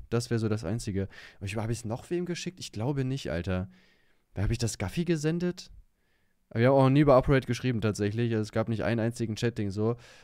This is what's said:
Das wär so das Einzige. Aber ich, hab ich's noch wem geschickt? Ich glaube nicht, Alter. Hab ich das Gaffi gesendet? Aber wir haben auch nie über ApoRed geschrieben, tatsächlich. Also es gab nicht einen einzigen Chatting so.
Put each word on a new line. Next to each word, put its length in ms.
Das 200
wär 100
so 80
das 160
Einzige. 460
Aber 120
ich, 100
hab 120
ich's 140
noch 260
wem 160
geschickt? 360
Ich 100
glaube 320
nicht, 260
Alter. 380
Hab 140
ich 60
das 200
Gaffi 260
gesendet? 680
Aber 120
wir 80
haben 60
auch 140
nie 120
über 140
ApoRed 300
geschrieben, 360
tatsächlich. 500
Also 120
es 100
gab 160
nicht 160
einen 160
einzigen 340
Chatting 340
so. 280